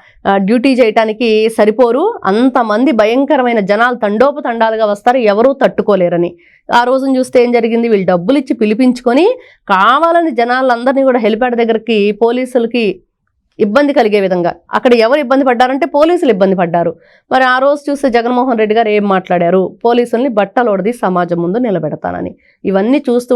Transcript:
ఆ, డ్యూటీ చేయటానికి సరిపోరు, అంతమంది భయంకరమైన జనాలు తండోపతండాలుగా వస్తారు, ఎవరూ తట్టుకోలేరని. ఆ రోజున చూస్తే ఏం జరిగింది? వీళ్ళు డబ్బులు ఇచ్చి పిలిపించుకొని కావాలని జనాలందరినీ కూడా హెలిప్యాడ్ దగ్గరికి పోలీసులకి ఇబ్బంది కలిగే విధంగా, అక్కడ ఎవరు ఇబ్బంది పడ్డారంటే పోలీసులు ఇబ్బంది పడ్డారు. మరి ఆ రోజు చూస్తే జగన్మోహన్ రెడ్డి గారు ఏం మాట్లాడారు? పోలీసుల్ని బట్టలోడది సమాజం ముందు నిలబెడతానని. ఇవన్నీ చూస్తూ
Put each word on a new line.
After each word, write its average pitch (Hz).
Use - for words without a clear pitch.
ఆ, 196
డ్యూటీ 254
చేయటానికి 220
సరిపోరు, 233
అంతమంది 247
భయంకరమైన 247
జనాలు 240
తండోపతండాలుగా 226
వస్తారు, 247
ఎవరూ 240
తట్టుకోలేరని. 180
ఆ -
రోజున 262
చూస్తే 254
ఏం 240
జరిగింది? 233
వీళ్ళు 185
డబ్బులు 180
ఇచ్చి 269
పిలిపించుకొని 247
కావాలని 311
జనాలందరినీ 254
కూడా 247
హెలిప్యాడ్ 233
దగ్గరికి 220
పోలీసులకి 240
ఇబ్బంది 277
కలిగే 208
విధంగా, 180
అక్కడ 240
ఎవరు 269
ఇబ్బంది 269
పడ్డారంటే 254
పోలీసులు 320
ఇబ్బంది 196
పడ్డారు. 170
మరి 262
ఆ -
రోజు 285
చూస్తే 285
జగన్మోహన్ 240
రెడ్డి 214
గారు 226
ఏం 208
మాట్లాడారు? 180
పోలీసుల్ని 240
బట్టలోడది 202
సమాజం 175
ముందు 190
నిలబెడతానని. 175
ఇవన్నీ 214
చూస్తూ 247